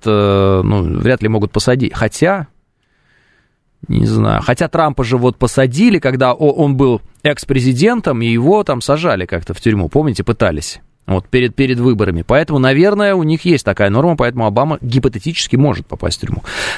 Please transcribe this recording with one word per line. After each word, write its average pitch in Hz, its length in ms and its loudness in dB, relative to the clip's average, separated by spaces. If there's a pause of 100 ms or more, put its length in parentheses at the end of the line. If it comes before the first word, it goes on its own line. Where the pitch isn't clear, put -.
э, 98 560 2
ну, 104 220 0 (160)
вряд 123 200 0
ли 110 80 0
могут 107 220 0
посадить, 127 440 0
хотя, 160 520 -2 (1400)
не 117 180 2
знаю, 107 360 0
хотя 147 260 -2
Трампа 156 340 -2
же 120 140 0
вот 123 200 0
посадили, 135 640 2
когда 131 340 0
о-, 147 200 2
он 143 240 0
был 127 240 2 (240)
экс-президентом, 139 1000 0
и 117 40 0
его 131 360 2
там 131 180 -2
сажали 139 460 -2
как-то 87 280 -6
в - 60 -14
тюрьму, 101 280 0
помните, 139 340 0
пытались. 85 580 -2 (240)
Вот, 92 240 -2
перед, 123 280 0
перед 127 240 0
выборами. 101 440 0
Поэтому, 143 360 0
наверное, 190 560 2
у 175 80 -2
них 156 200 -2
есть 170 200 2
такая 101 260 0
норма, 151 260 2
поэтому 120 300 -2
Обама 127 340 0
гипотетически 127 760 -2
может 131 280 0
попасть - 340 -6
в - 20 -12
тюрьму. - 240 -6 (340)